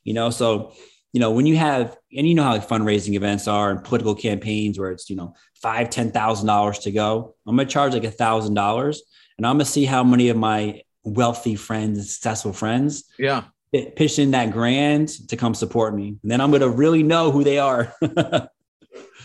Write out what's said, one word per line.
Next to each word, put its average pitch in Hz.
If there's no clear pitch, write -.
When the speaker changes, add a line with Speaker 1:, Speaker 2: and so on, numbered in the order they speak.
Speaker 1:
you 110
know? 117
So, 117
you 123
know, 113
when 123
you 156
have, 139
and 143
you 170
know 156
how, 127
like, 104
fundraising 104
events 101
are 104
and 95
political 110
campaigns 104
where 92
it's, -
you 95
know, 87
five, 117
ten 113
thousand 107
dollars 104
to 101
go, 110
I'm 113
gonna 135
charge, 139
like, 113
a 110
thousand 110
dollars, 113
and 110
I'm 127
gonna 147
see 143
how 131
many 123
of 117
my 107
wealthy 117
friends 107
and 101
successful 107
friends 127
Speaker 2:
Yeah. 135
Speaker 1:
pi-, -
pitch 151
in 143
that 120
grand 143
to 117
come 117
support 110
me. 101
And 104
then 123
I'm 143
gonna 139
really 156
know 165
who 143
they 143
are. 127
<laughs> 160